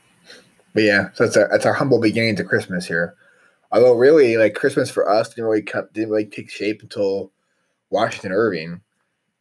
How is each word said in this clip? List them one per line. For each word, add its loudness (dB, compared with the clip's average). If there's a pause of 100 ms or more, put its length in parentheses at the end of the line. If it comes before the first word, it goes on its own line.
(760)
But 2
yeah, 2
so 0
that's 0
our, 4
that's 0
our 2
humble 0
beginning 0
to -4
Christmas -4
here. -4 (560)
Although 4
really, 4
like, 2
Christmas -2
for -2
us 0
didn't -10
really 0
come, -10
didn't -6
really -2
take -16
shape -8
until -6 (600)
Washington -4
Irving, -2 (600)